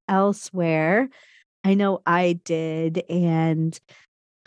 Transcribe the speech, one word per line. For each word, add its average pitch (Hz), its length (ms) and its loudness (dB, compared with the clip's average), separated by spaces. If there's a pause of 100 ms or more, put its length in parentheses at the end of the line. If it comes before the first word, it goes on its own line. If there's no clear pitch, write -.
elsewhere. 190 1000 0 (520)
I 190 120 4
know 196 320 0
I 175 360 2
did, 160 680 -4
and 165 680 0 (680)